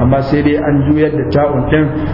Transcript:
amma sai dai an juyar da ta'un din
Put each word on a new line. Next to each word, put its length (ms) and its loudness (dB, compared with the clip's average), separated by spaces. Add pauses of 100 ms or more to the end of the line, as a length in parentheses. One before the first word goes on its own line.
amma 200 2
sai 220 0
dai 140 2
an 320 0
juyar 220 2
da 180 -2
ta'un 400 0
din 160 2 (280)